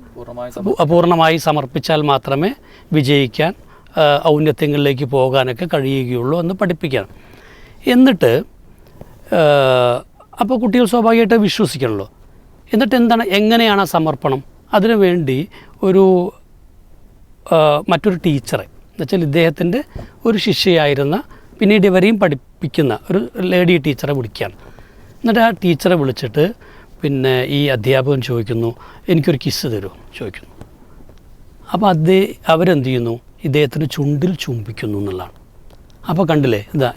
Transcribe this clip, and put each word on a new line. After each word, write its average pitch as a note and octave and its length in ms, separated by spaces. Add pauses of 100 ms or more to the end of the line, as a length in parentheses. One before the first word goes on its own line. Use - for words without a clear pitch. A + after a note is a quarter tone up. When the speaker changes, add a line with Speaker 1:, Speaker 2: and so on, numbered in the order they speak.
(160)
Speaker 1:
പൂർണ്ണമായി B2 360 (120)
Speaker 2:
പൂ-, G3 180
അപൂർണ്ണമായി E3 560
സമർപ്പിച്ചാൽ D3+ 640
മാത്രമേ C#3+ 500 (420)
വിജയിക്കാൻ, C#3+ 600 (440)
ആ, D3 320
ഔന്നത്യങ്ങളിലേക്ക് C#3+ 760
പോകാനൊക്കെ C3 680
കഴിയുകയുള്ളൂ C3+ 680
എന്ന് F3 140
പഠിപ്പിക്കുകയാണ്. E3+ 540 (800)
എന്നിട്ട്, A3 560 (880)
ആ, F3+ 80 (1000)
അപ്പോൾ A#3 200
കുട്ടികൾ A#3+ 260
സ്വാഭാവികമായിട്ട് A3+ 480
വിശ്വസിക്കണമല്ലോ. C3+ 760 (640)
എന്നിട്ട് A#3 220
എന്താണ്, A#3 280
എങ്ങനെയാണ് G#3+ 580
ആ - 20
സമർപ്പണം? D3+ 600 (300)
അതിനുവേണ്ടി F3+ 720 (360)
ഒരു F#3+ 200 (1500)
ആ, D3+ 380
മറ്റൊരു F3+ 360
ടീച്ചറെ, C#3+ 380
എന്നുവെച്ചാൽ - 580
ഇദ്ദേഹത്തിൻ്റെ E3 580 (460)
ഒരു A3+ 120
ശിഷ്യയായിരുന്ന, D3+ 800 (440)
പിന്നീട് G#3 280
ഇവരെയും G3 320
പഠിപ്പിക്കുന്ന D3 800 (120)
ഒരു F#3+ 80 (200)
ലേഡി F3+ 380
ടീച്ചറെ C#3+ 360
വിളിക്കുകയാണ്. A#2 420 (600)
എന്നിട്ട് A#3+ 240
ആ A3+ 100
ടീച്ചറെ F3 460
വിളിച്ചിട്ട് C3+ 480 (580)
പിന്നെ C3 440
ഈ C#3+ 220
അധ്യാപകൻ C3 540
ചോദിക്കുന്നു, A#2 480 (400)
"എനിക്കൊരു D#3+ 360
കിസ് - 220
തരുമോ?" G#2+ 280 (220)
ചോദിക്കുന്നു. - 340 (1200)
അപ്പോൾ G3 160
അതേ, F#3 460 (120)
അവരെന്ത് E3 380
ചെയ്യുന്നു? A#2+ 340 (240)
ഇദ്ദേഹത്തിന് D3 480
ചുണ്ടിൽ D3 440
ചുംബിക്കുന്നു A2 640
എന്നുള്ളതാണ്. F#2+ 360 (760)
അപ്പോൾ E3+ 180
കണ്ടില്ലേ, C3 380 (100)
ഇതാ C3 220